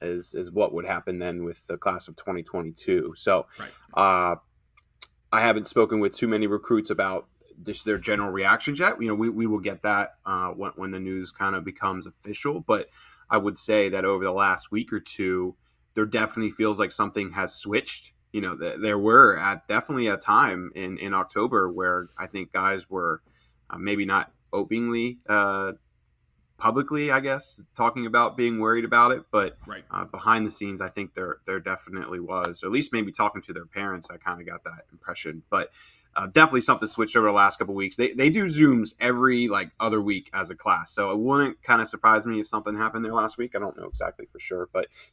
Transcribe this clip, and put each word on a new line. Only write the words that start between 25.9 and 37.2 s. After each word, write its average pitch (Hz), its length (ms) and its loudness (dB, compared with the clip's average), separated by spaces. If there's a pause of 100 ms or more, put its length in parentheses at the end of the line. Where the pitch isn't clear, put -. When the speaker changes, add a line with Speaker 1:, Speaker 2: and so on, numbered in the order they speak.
Speaker 1:
publicly, 139 540 0
I 135 80 4
guess, 135 420 -6 (140)
talking 120 300 0
about 117 320 2
being 117 240 0
worried 113 240 2
about 120 260 6
it, - 180 -4
but 98 280 0 (100)
Speaker 2:
Right. 98 240 -16
Speaker 1:
uh, 92 140 -6
behind 107 420 0
the 101 40 -10
scenes, 98 280 -8
I 95 80 -6
think 98 260 -10
there, 90 320 -8
there 95 140 -4
definitely 92 640 -8
was, 90 420 -6
or 92 40 -6
at 98 40 -4
least 143 220 0
maybe 107 180 -2
talking 104 300 -2
to - 100 -14
their 85 140 -14
parents, 95 440 -8
I 87 60 -18
kinda 87 300 -8
got 87 180 -12
that 82 260 -14
impression. 82 600 -12
But, 95 240 -2 (420)
uh, 95 120 -4
definitely 151 340 6
something 117 260 2
switched 113 300 0
over 110 100 6